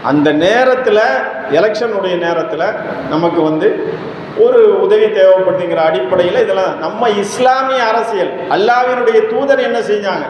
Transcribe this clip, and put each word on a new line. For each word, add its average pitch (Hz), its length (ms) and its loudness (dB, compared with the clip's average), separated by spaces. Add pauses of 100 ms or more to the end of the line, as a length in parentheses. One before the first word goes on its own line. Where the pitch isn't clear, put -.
அந்த 143 300 2
நேரத்துல, 220 640 2 (520)
எலெக்ஷனுடைய 202 640 0 (100)
நேரத்துல 160 380 -2 (460)
நமக்கு 165 320 0
வந்து 156 260 0 (760)
ஒரு 247 180 4 (200)
உதவி 214 260 2 (100)
தேவைப்படுதுங்கிற 180 720 2
அடிப்படையில 180 560 0
இதெல்லாம் 190 320 -2
நம்ம 208 320 -2 (140)
இஸ்லாமிய 262 600 0
அரசியல். 220 480 -2 (180)
அல்லாஹ்வினுடைய 233 800 2
தூதர் 262 400 0
என்ன 233 120 -2
செஞ்சாங்க 196 500 -4